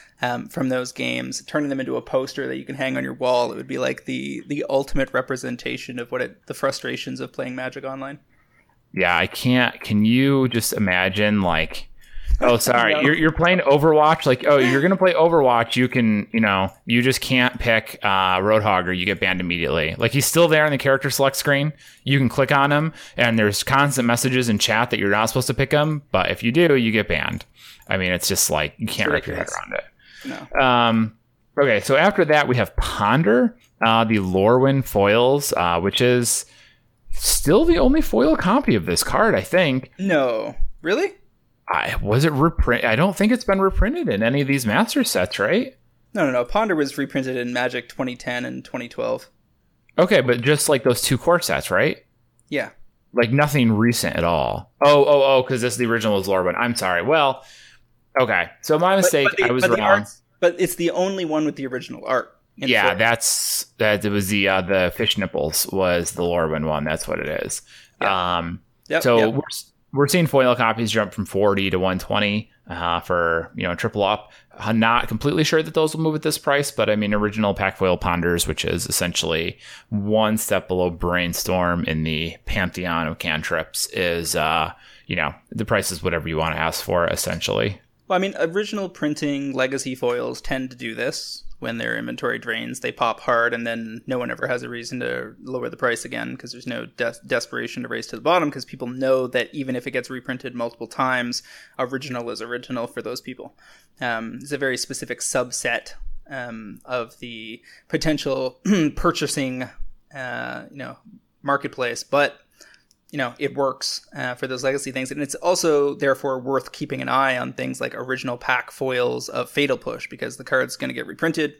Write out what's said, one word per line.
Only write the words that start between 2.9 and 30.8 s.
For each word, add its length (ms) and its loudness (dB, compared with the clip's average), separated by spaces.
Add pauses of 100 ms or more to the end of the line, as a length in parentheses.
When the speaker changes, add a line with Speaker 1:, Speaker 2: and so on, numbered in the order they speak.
Speaker 1:
on 60 -4
your 100 -8
wall. 360 0
It 60 -10
would 100 -10
be, 120 -8
like, 260 -4
the, 440 -8
the 200 -6
ultimate 460 0
representation 840 -6
of 140 -12
what 80 -2
it, 260 -10
the 80 -10
frustrations 680 -6
of 120 -10
playing 220 -8
Magic 300 -10
Online. 340 -10 (760)
Speaker 2:
Yeah, 240 2
I 120 2
can't. 520 0
Can 240 2
you 440 4
just 240 -2
imagine, 680 2
like, 480 0 (520)
oh, 160 6
Speaker 1:
<laughs> 20 2
Speaker 2:
sorry, 360 2
Speaker 1:
No. 80 0
Speaker 2:
you're, 120 4
you're 160 2
playing 300 2
Overwatch. 640 6
Like, 180 2
oh, 140 6
you're 240 4
gonna 140 4
play 180 4
Overwatch. 600 4
You 100 4
can, 460 2
you 80 2
know, 320 2 (120)
you 160 2
just 200 2
can't 400 2
pick, 420 0
uh, 360 2
Roadhog 480 4
or 60 0
you 140 -2
get 140 0
banned 200 0
immediately. 580 -2
Like, 120 0
he's 160 0
still 220 4
there 160 4
on 80 2
the 60 0
character 320 2
select 260 2
screen. 360 0 (300)
You 160 2
can 100 4
click 220 2
on 220 4
him, 200 2 (240)
and 220 2
there's 240 2
constant 460 2
messages 400 2
in 100 2
chat 320 2
that 80 0
you're 120 0
not 160 4
supposed 200 0
to 80 -2
pick 160 -2
him. 400 2
But 220 2
if 100 -8
you 80 0
do, 240 4
you 160 4
get 160 2
banned. 380 -4 (420)
I 120 0
mean, 120 0
it's 160 -2
just, 240 0
like, 280 -2
you 100 -4
can't 240 -2
wrap 160 -2
your 80 -6
head 100 -4
Speaker 1:
Ridiculous. 80 -10
Speaker 2:
around 200 -10
it. 100 -6 (400)
Speaker 1:
No. 360 -6
Speaker 2:
Um, 560 4 (460)